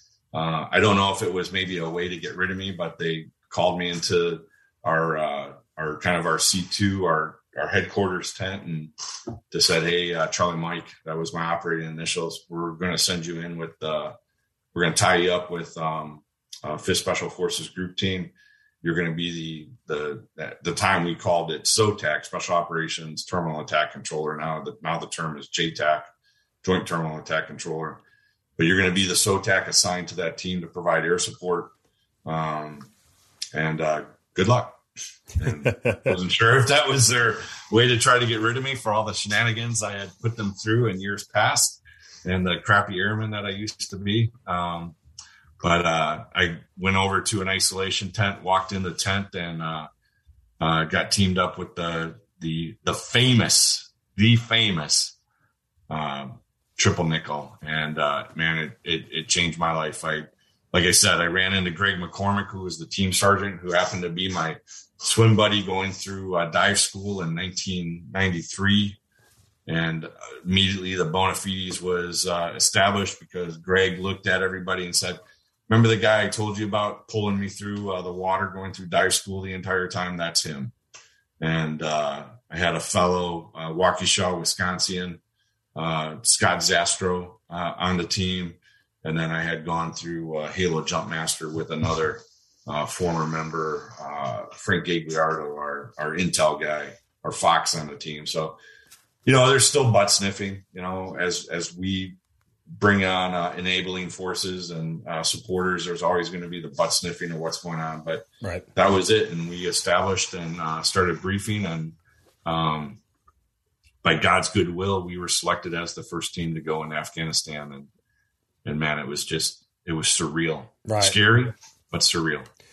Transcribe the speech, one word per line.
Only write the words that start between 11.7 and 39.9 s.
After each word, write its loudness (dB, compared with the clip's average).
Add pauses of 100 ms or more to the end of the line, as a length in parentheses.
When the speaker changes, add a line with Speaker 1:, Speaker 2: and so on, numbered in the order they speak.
Speaker 1:
initials, -6
"we're -6
gonna -2
send 0
you -6
in -8
with, -10
uh, -4 (640)
we're 2
gonna 2
tie 6
you 4
up -2
with, -8
um, -4 (400)
uh, -6
Fifth 0
Special -2
Forces -4
group -8
team. -2 (520)
You're 0
gonna 0
be -6 (160)
the, -6 (120)
the, -10
at -14
the -2
time 0
we -2
called 0
it -6
sotac, 0
Special -4
Operations -4
Terminal -4
Attack 0
Controller. -6
Now -6
the, -10
now -2
the -8
term -6
is -16
J -2
tac, 0 (580)
Joint 2
Terminal -4
Attack -4
Controller. -8 (560)
But 4
you're 6
gonna 4
be 2
the 0
sotac 2
assigned 2
to -10
that -4
team -4
to -10
provide 0
air 2
support. -4 (560)
Um, -6 (640)
and, 0
uh, 0 (300)
good 4
luck." 4 (680)
And 0 (140)
Speaker 2:
<laughs> -2
Speaker 1:
wasn't 0
sure 6
if 4
that 4
was 4
their 4 (340)
way 6
to 4
try 8
to 4
get 0
rid 2
of -4
me -4
for 0
all 2
the -4
shenanigans 0
I -2